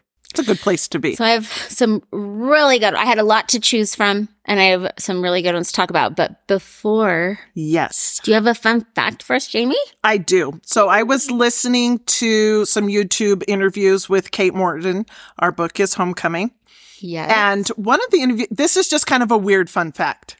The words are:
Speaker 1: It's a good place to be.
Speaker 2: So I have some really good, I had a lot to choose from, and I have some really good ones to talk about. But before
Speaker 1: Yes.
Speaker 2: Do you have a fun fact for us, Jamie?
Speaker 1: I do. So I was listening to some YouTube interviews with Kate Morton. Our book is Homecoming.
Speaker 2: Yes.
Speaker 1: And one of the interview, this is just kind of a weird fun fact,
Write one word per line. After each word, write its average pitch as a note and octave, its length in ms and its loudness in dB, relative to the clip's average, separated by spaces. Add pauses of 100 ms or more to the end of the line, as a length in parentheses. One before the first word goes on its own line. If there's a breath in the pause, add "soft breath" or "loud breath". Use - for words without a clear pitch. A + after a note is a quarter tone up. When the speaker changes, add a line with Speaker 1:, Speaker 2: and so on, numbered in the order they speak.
(300)
Speaker 1:
It's - 100 -4
a D4+ 40 -2
good G#3 160 0
place - 300 -2
to E3 100 -4
be. C3 160 -2
Speaker 2:
So A#3 100 -2
I A3+ 60 4
have A3 160 0
some - 640 -2
really B3 680 2
good, G#3 160 2
I - 120 0
had A#3 120 2
a G#3+ 60 2
lot G#3+ 260 2
to A#3 100 2
choose G#3+ 360 0
from, G#3 340 0 (160)
and G#3 140 0
I F#3+ 60 6
have F#3 340 2
some F3+ 240 -2
really F3+ 180 0
good F3 140 0
ones F3 160 -2
to - 40 -8
talk F3+ 140 -2
about. D#3 260 0
But - 320 -4
before G3 920 -2 (160)
Speaker 1:
Yes. D#3 680 -2
Speaker 2:
Do - 60 -4
you G#3+ 60 4
have A3 100 2
a A#3 80 2
fun A3+ 400 0
fact - 300 -4
for B3 120 -2
us, C4+ 120 -2
Jamie? A#3+ 280 -2 (280)
Speaker 1:
I A3 140 2
do. D#3+ 460 0
So G#3 240 2
I G3+ 140 4
was B3+ 300 0
listening A#3+ 760 2
to G#3+ 600 2
some G#3 240 0
YouTube G3+ 580 0
interviews G3 600 0
with F#3+ 220 0
Kate F#3 240 0
Morton. F#3 540 -2 (320 loud breath)
Our E3+ 120 2
book E3 280 -6
is G3 160 0
Homecoming. F3+ 560 -4 (480 soft breath)
Speaker 2:
Yes. E3 360 -8
Speaker 1:
And G3+ 340 0
one A3+ 340 0
of B4+ 60 -8
the E4+ 120 4
interview, B3 280 0
this D4 280 0
is F#4 100 0
just D4 180 0
kind B3+ 160 0
of A3+ 80 -2
a A#3 80 2
weird G3 320 2
fun E3 220 -4
fact, - 480 -6